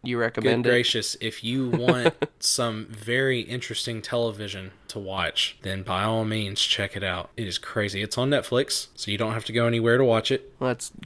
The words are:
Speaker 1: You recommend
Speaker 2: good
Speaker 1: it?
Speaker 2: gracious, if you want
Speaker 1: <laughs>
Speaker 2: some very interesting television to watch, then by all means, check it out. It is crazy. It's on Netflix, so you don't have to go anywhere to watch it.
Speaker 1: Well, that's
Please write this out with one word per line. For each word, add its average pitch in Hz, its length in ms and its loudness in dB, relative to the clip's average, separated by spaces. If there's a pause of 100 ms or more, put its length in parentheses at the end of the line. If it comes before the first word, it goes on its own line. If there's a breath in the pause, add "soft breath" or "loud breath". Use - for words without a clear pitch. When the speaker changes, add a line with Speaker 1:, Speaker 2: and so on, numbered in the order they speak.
Speaker 1:
You 120 140 0
recommend 113 440 2
Speaker 2:
good 120 80 4
Speaker 1:
it? - 20 6
Speaker 2:
gracious, 120 480 2
if 113 220 -6
you 127 260 -2
want 123 460 2 (120)
Speaker 1:
<laughs> - 120 -20
Speaker 2:
some 110 500 -2
very 120 520 0
interesting 117 600 -6
television 101 680 -4 (180)
to 107 120 -8
watch, 95 640 -2
then 95 200 -4
by 95 220 0
all 113 200 2
means, 107 380 -2
check - 340 0
it 98 60 -4
out. 90 340 -4
It 107 120 -4
is 87 100 -6
crazy. 101 440 -2
It's - 140 -4
on 131 140 2
Netflix, - 640 0
so - 160 -8
you 104 80 -2
don't 113 160 0
have 110 120 -4
to 113 60 -6
go 117 140 4
anywhere 117 320 4
to 135 60 6
watch 113 260 4
it. - 300 -2
Speaker 1:
Well, 127 100 0
that's - 220 -6 (140)